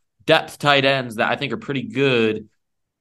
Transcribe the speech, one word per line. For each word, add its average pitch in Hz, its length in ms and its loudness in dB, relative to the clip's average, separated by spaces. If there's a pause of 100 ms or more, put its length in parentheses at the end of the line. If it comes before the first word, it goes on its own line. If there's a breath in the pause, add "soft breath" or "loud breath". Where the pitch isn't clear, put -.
(240)
depth - 360 2
tight 143 240 4
ends 127 320 -2
that 113 140 0
I 120 60 -2
think 135 160 -6
are 113 60 -4
pretty 135 240 -6
good. 113 680 0 (520)